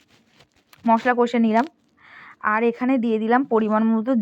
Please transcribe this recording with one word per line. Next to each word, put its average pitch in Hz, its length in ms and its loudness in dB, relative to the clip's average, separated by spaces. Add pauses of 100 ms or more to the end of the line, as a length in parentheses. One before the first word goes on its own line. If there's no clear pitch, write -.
(840)
মশলা 226 300 2
কষে 240 240 0
নিলাম। 226 280 2 (760)
আর 214 180 -2 (100)
এখানে 247 280 -2
দিয়ে 226 200 -2
দিলাম 226 220 0 (120)
পরিমাণ 214 300 0 (100)
মতো 220 300 -2